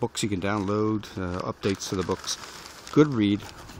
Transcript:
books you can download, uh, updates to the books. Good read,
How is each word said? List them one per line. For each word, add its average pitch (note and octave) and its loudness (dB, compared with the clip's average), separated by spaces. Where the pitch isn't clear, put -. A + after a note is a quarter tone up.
books - -2
you A2+ 2
can G2 -2
download, G#2 2
uh, F2+ -2
updates - -2
to G2+ -2
the F#2 2
books. - -2
Good D3 6
read, G#2 4